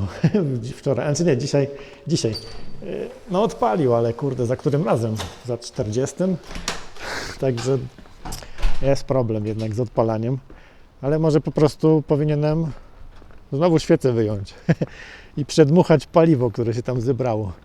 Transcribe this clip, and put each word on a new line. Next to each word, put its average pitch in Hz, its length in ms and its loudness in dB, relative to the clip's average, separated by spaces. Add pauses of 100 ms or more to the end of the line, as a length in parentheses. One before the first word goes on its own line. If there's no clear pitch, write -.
(380)
<laughs> 131 400 -4
wczoraj, 135 280 -2
znaczy 156 260 2
nie, 123 60 4
dzisiaj, 139 300 0 (400)
dzisiaj. 143 240 0 (520)
Y, - 260 -8 (220)
no 185 120 0
odpalił, 190 520 2
ale 117 180 2
kurde, 127 320 -4
za 123 100 0
którym 147 300 0
razem? 117 300 0 (300)
Za 120 120 -4
czterdziestym? 131 800 -4 (1040)
Także 127 380 -2 (1040)
jest 135 220 2
problem 110 420 0
jednak 110 300 -4
z 107 40 -4
odpalaniem. 113 580 0 (640)
Ale 156 180 0
może 151 220 2
po 147 100 -6
prostu 156 560 2
powinienem 151 640 0 (800)
znowu 160 280 2
świecę 139 340 2
wyjąć 104 400 -2 (400)
<laughs> - 440 -16
i 147 80 -4
przedmuchać 147 600 4
paliwo, 151 440 4
które 117 220 -2
się 117 100 -4
tam 127 180 -4
zebrało. 113 520 -2 (120)